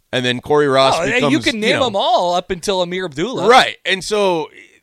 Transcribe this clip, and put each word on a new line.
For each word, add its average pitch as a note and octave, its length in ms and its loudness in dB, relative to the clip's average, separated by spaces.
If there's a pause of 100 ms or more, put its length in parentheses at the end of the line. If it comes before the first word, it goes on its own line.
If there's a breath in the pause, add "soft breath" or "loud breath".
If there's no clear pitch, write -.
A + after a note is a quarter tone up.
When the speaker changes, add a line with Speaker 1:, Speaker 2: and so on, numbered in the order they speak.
(120)
Speaker 1:
and B2+ 140 -2
then B2 160 -2
Corey D3 260 2
Ross C3+ 300 4
Speaker 2:
Oh, E3 60 -2
yeah, G#3+ 120 -2
Speaker 1:
becomes, D3 160 2
Speaker 2:
you - 80 2
can A#3 220 -2
name A3 80 0
Speaker 1:
you C4+ 100 0
know, B3+ 60 0
Speaker 2:
them G#3+ 100 -4
all G#3 380 0
up F#3 180 -4
until F#3 300 -4
Ameer F3+ 240 -6
Abdullah. F3 420 -4
Speaker 1:
Right, G#3+ 380 4
and F#3 180 -2
so F#3+ 460 -2 (340)